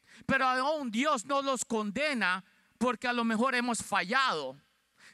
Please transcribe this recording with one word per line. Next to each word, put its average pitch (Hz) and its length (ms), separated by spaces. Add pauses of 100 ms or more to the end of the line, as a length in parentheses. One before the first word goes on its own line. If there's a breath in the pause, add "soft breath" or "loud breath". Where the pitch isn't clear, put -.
(260 loud breath)
Pero 262 200
aún 262 460
Dios 247 340
no 277 160
los 269 240
condena 214 800 (340 soft breath)
porque 247 300
a 240 60
lo 240 100
mejor 226 320
hemos 240 280
fallado. 180 760 (540 loud breath)